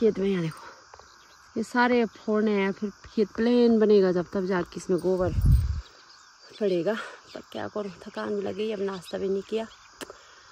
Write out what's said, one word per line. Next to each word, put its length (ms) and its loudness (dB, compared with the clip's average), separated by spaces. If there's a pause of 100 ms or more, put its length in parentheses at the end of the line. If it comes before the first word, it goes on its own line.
खेत 180 4
में। 100 0
यहाँ 140 0
देखो, 240 -6 (880)
ये 60 -4
सारे 420 2
फोड़ने 480 -2
हैं, 200 0
फिर 180 -6 (240)
खेत 220 0
प्लेन 420 4
बनेगा 340 6
जब, 220 0
तब 120 -2
जाके 300 -4
इसमें 240 -2
गोबर 320 0 (1300)
पड़ेगा। 340 0 (400)
पर 60 -12 (120)
क्या 160 -8
करूँ, 240 -8 (140)
थकान 280 -8
भी 80 -4
लगी, 300 -6
अब 80 -8
नाश्ता 380 -6
भी 100 -4
नहीं 140 -2
किया। 240 -6 (840)